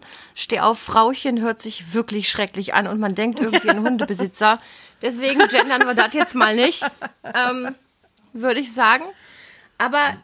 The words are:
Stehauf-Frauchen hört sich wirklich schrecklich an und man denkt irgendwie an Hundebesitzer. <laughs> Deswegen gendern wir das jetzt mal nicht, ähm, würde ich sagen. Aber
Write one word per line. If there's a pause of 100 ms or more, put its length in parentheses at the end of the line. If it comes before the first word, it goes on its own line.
(360)
Stehauf-Frauchen
hört
sich
wirklich
schrecklich
an
und
man
denkt
irgendwie
an
Hundebesitzer. (180)
<laughs>
Deswegen
gendern
wir
das
jetzt
mal
nicht, (400)
ähm, (580)
würde
ich
sagen. (760)
Aber